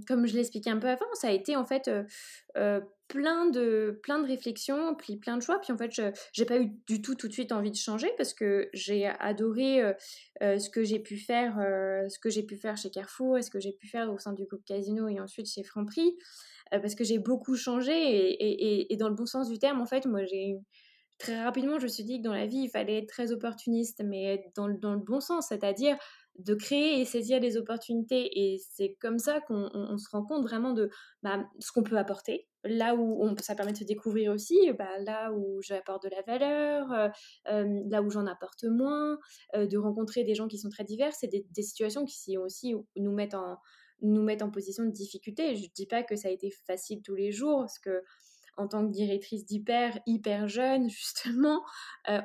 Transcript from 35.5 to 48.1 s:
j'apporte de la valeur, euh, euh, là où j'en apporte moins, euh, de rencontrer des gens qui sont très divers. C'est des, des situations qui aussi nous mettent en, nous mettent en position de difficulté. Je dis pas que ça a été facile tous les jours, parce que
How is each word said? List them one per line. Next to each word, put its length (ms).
j'apporte 420
de 60
la 120
valeur, 720
euh, 160
euh, 400
là 120
où 80
j'en 140
apporte 380
moins, 560
euh, 100
de 100
rencontrer 460
des 140
gens 100
qui 120
sont 100
très 160
divers. 280
C'est 140
des, 240
des 120
situations 420
qui 340
aussi 340
nous 180
mettent 220
en, 220
nous 200
mettent 200
en 100
position 320
de 80
difficulté. 640
Je 180
dis 120
pas 180
que 100
ça 140
a 20
été 220
facile 340
tous 140
les 160
jours, 300
parce 180
que 240